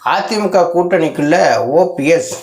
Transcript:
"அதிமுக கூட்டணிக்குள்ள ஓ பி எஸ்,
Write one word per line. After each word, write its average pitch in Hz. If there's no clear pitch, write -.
"அதிமுக 190
கூட்டணிக்குள்ள 165
ஓ 135
பி 143
எஸ், 165